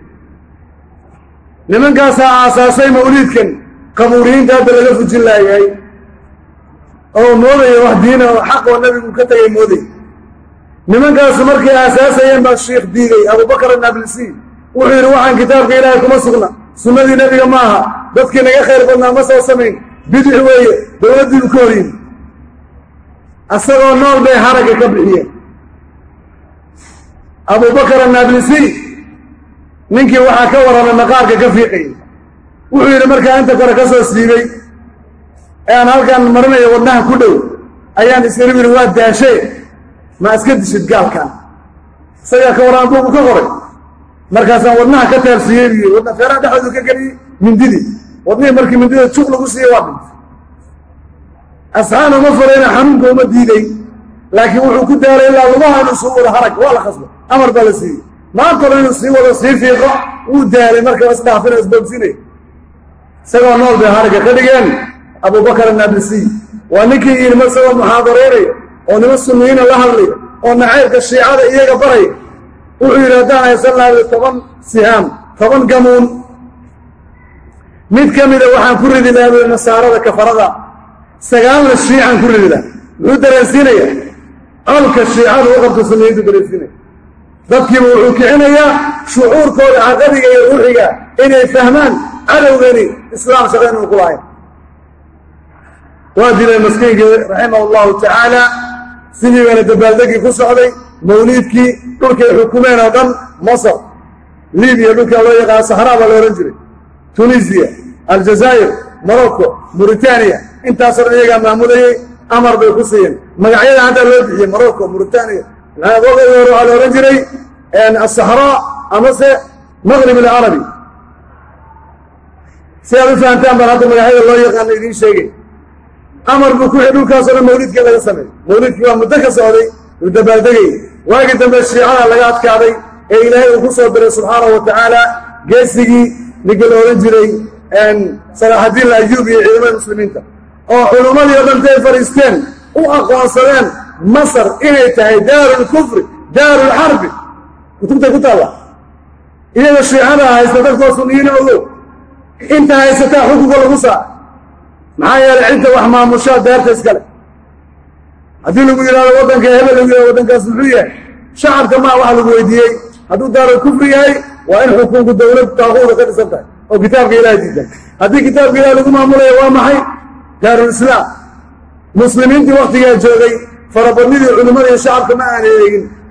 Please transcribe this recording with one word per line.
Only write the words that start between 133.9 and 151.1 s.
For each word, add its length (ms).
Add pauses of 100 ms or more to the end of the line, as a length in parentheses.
subxaanahu 420
wa 120
tacaala 360 (440)
geesigii 600 (380)
ninka 220
la 100
oran 240
jiray, 300 (400)
een, 280 (360)
Salaaxaddiin 540
al-Ayyuubi 440
iyo 100
ciidamada 320
muslimiinta. 460 (460)
Oo 200
culummadii 520
oo 80
dhan 120
intay 240
fadhiisteen 540 (360)
u 100 (100)
aqoonsadeen 760 (340)
Masar 460 (100)
inay 360
tahay 260
daarul 480
kufri, 360 (260)
daarul 420
harbi. 380 (680)
Kutubtay 360
ku 80
taalla. 280 (1080)
Iyaga 280
Shiicada 420
haysta 360
dadkoo 340
Sunniyiin 340